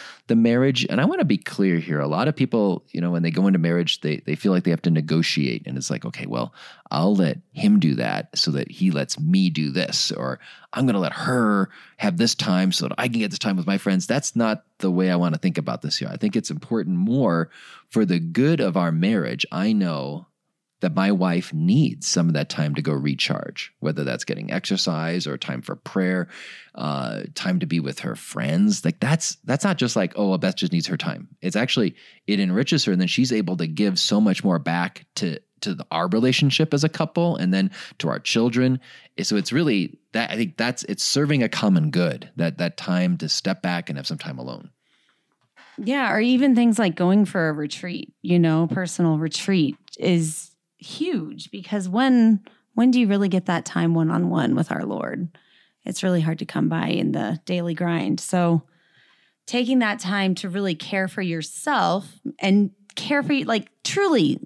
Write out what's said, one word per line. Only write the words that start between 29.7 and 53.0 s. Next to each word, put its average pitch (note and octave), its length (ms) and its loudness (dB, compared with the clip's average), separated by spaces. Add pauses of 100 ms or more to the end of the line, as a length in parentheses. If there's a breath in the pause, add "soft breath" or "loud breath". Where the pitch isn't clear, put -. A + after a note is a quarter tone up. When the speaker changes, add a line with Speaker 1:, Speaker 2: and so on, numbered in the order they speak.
Speaker 1:
just A#2+ 180 0
like, F#2 180 0
"Oh, G#2 140 0
well, F#2+ 80 2
Beth F2+ 200 -2
just E2+ 160 -2
needs E2 160 0
her E2 100 -4
time." - 300 -8 (120)
It's F2+ 160 -4
actually, G#2+ 380 0 (320 loud breath)
it G2+ 120 0
enriches G2+ 460 0
her. G2+ 80 0
And F2+ 80 2
then F2+ 80 2
she's B2 240 0
able F#2 260 0
to E2 80 -2
give F2+ 320 0
so - 220 2
much G#2 240 2
more F2+ 140 2
back E2+ 560 -4
to, E2+ 240 -4 (240)
to G2 120 -4
the, - 160 -10
our E2 180 -2
relationship C3 680 2
as C#3+ 100 2
a D#3 60 2
couple E3+ 460 -2
and - 180 0
then F#3+ 160 2 (300 loud breath)
to D#2 80 -4
our A#1+ 100 -4
children. B2 600 2 (440 loud breath)
So G#2 140 0
it's G2+ 180 -2
really B2+ 440 0 (140)
that, A2+ 200 -2
I G#2 40 -6
think G#2+ 220 -4
that's, B2 260 -2
it's - 200 -6
serving C#3+ 380 2
a A2 60 2
common E2+ 440 2
good, F2 440 -2
that, A#2 220 -2
that E2+ 180 -4
time F2+ 420 0
to D#2+ 120 -8
step - 320 -4
back F2 260 -4
and D2 80 -6
have C#2 120 -8
some D#2 100 -8
time C2 200 -10
alone. B1+ 300 -14 (1120 soft breath)
Speaker 2:
Yeah. B3 340 0
Or G#3+ 80 2
even B3+ 340 4
things A#3 240 4
like F#3 160 2
going F#3+ 300 4
for E3+ 240 0
a D#3 60 0
retreat, - 580 -10 (100)
you F3 160 2
know, E3 320 4
personal E3+ 480 0
retreat D#3+ 580 0 (220)
is E3 520 -2 (280)
huge, - 720 -6
because G3 380 -6
when, A3+ 520 6 (340 soft breath)
when B3 160 4
do B3 100 4